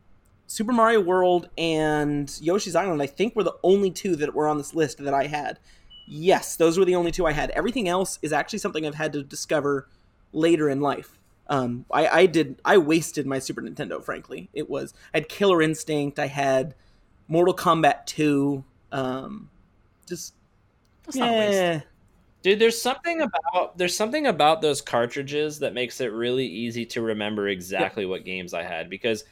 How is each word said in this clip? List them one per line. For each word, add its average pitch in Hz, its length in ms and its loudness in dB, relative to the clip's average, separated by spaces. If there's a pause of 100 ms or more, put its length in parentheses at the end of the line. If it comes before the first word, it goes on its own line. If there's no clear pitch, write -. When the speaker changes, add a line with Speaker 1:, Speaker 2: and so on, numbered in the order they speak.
(480)
Speaker 1:
Super 220 260 -4
Mario 226 280 6
World 180 460 2 (120)
and 151 840 0
Yoshi's 175 340 0
Island, 170 280 0
I 139 40 -2
think, 214 280 -4
were 208 80 0
the 170 180 -2
only 190 300 4
two 185 240 -4
that 143 180 -4
were 151 140 0
on 151 100 0
this 143 160 -8
list 151 300 0
that 139 100 -2
I 139 140 0
had. 147 320 -6 (480)
Yes, 160 480 0
those 165 240 4
were 190 60 6
the 180 100 4
only 170 160 0
two 170 160 0
I 151 60 0
had. 143 180 -2
Everything 208 360 -2
else 175 360 0
is 151 100 -4
actually 147 260 -2
something 156 260 -4
I've 147 100 -6
had 156 180 -4
to 147 100 -4
discover 143 640 -2 (460)
later 156 360 4
in 139 120 0
life. - 360 -4 (300)
Um, 127 440 -2
I, 151 160 2
I - 180 6
did, 156 400 0
I 185 140 6
wasted 151 480 0
my 135 120 -2
Super - 220 -8
Nintendo, 87 420 -10
frankly. - 500 -12
It - 160 -8
was, 139 240 -6 (200)
I 165 60 0
had 156 100 -6
Killer 190 320 4
Instinct, 151 580 0
I 143 80 -2
had 139 460 0 (540)
Mortal 175 280 4
Kombat 160 520 2
two, 143 560 2 (280)
um, 131 580 -6 (580)
just, - 260 -14 (680)
Speaker 2:
That's 294 140 -10
not 240 120 0
a 233 40 2
waste. 214 200 2
Speaker 1:
yeah. 175 280 2 (600)
Speaker 3:
Dude, 202 180 4
there's 226 200 4
something 320 420 -2
about, 175 560 -2
there's 180 180 0
something 269 320 0
about 156 340 4
those 147 200 0
cartridges 143 800 -2
that 123 140 -2
makes 123 260 -6
it 127 140 -2
really 123 320 0
easy 113 420 -6
to 120 140 -6
remember 107 460 -2
exactly 95 560 -4
Speaker 1:
Yep. 92 60 -4
Speaker 3:
what 87 160 -6
games 92 280 -8
I 85 100 -6
had, 85 260 -8
because 107 420 -4